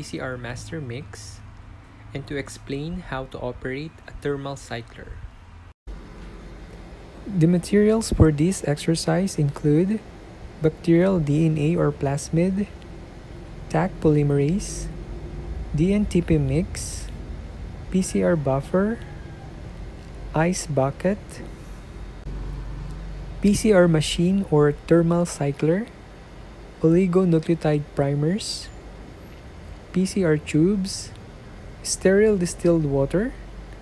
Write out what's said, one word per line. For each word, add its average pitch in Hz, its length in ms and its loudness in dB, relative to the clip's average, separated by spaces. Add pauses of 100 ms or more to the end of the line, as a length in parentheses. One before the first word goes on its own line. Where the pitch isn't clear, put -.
C 156 180 -10
R 127 160 -6
master 123 400 -10
mix, - 640 -12 (720)
and 139 160 -6
to 143 80 -4
explain 151 720 -6
how 131 240 -6
to - 80 -8
operate 131 480 -6 (160)
a - 160 -16
thermal 139 320 -4
cycler. - 640 -12 (2000)
The 175 240 4
materials 208 640 4
for 156 160 6
this 156 320 0
exercise 165 720 0
include 156 640 2 (640)
bacterial 170 560 4
D 156 320 2
N 156 80 0
A 151 160 2
or 151 160 2
plasmid, 165 800 0 (1040)
Taq 170 240 2
polymerase, 147 880 2 (880)
D 160 240 4
N 208 80 2
T 170 160 2
P 160 160 4
mix, - 720 -2 (800)
P 185 160 2
C 196 160 0
R 180 140 6
buffer, 160 680 0 (1300)
ice 170 400 2
bucket, 139 480 0 (2250)
P 202 80 6
C 214 240 6
R 180 140 10
machine 170 580 2
or 147 240 6 (160)
thermal 170 400 6
cycler, 156 640 0 (960)
oligonucleotide 170 960 4 (160)
primers, 147 680 0 (1200)
P 185 160 2
C 190 160 0
R 156 160 6
tubes, 185 720 2 (720)
sterile 202 560 4
distilled 170 480 2
water, 139 480 2 (480)